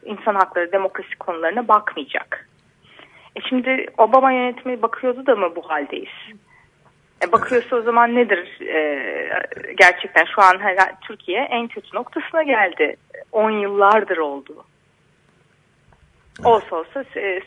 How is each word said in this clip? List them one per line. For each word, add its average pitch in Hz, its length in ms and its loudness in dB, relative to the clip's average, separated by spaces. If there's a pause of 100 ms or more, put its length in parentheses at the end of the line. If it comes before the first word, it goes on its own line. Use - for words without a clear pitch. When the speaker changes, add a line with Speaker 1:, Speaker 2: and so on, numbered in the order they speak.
Speaker 1:
insan 208 300 -4
hakları, 180 380 0
demokrasi 190 420 -2
konularına 180 540 -4
bakmayacak. - 800 0 (880)
E 214 120 -12
şimdi 254 380 -2 (120)
Obama 262 340 6
yönetimi 247 500 -4
bakıyordu 247 440 -4
da 254 100 4
mı 175 200 -4
bu 165 60 -10
haldeyiz? - 720 -10 (920)
E - 40 -6
bakıyorsa 240 440 0
o 233 60 0
zaman 233 320 2
nedir? 202 460 0
E, 151 380 -2 (800)
gerçekten 185 460 4 (100)
şu 214 80 4
an 185 180 8
her-, 190 480 0
Türkiye 208 320 -6
en 233 280 -4
kötü - 280 -12
noktasına 311 460 -4
geldi. 202 540 0 (360)
On 214 180 2
yıllardır 202 680 2
oldu. 143 460 -6 (1700)
Speaker 2:
Evet. - 80 0
Speaker 1:
Olsa 220 300 2
olsa, 208 280 -8 (120)
e, 190 300 -4